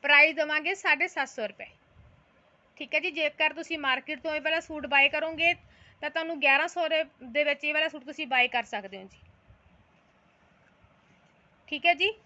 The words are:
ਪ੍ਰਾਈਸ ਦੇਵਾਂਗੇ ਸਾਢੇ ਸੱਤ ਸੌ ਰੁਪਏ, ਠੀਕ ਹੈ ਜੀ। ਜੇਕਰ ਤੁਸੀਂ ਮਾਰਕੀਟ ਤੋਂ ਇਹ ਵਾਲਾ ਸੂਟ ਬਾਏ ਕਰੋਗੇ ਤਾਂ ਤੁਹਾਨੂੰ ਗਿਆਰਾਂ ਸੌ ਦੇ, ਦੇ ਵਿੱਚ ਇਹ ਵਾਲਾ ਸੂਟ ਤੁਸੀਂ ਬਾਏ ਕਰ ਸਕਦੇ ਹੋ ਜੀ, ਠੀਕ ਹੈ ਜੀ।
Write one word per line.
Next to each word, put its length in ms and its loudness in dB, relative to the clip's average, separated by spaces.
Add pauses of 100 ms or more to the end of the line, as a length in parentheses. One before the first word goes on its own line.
ਪ੍ਰਾਈਸ 320 6
ਦੇਵਾਂਗੇ 380 0
ਸਾਢੇ 340 0
ਸੱਤ 200 -4
ਸੌ 180 -6
ਰੁਪਏ, 200 -12 (1080)
ਠੀਕ 180 -10
ਹੈ 60 4
ਜੀ। 120 -4
ਜੇਕਰ 420 0
ਤੁਸੀਂ 240 -8
ਮਾਰਕੀਟ 440 -2
ਤੋਂ 120 -4
ਇਹ 60 -4
ਵਾਲਾ 200 0
ਸੂਟ 260 -10
ਬਾਏ 220 4
ਕਰੋਗੇ 460 0 (480)
ਤਾਂ 80 -4
ਤੁਹਾਨੂੰ 300 -6
ਗਿਆਰਾਂ 280 4
ਸੌ 200 -2
ਦੇ, 140 0 (220)
ਦੇ 200 0
ਵਿੱਚ 200 -2
ਇਹ 100 -2
ਵਾਲਾ 140 0
ਸੂਟ 160 -12
ਤੁਸੀਂ 220 -10
ਬਾਏ 220 2
ਕਰ 180 -2
ਸਕਦੇ 320 -10
ਹੋ 60 -16
ਜੀ, 140 -20 (2500)
ਠੀਕ 180 -2
ਹੈ 80 8
ਜੀ। 180 0 (140)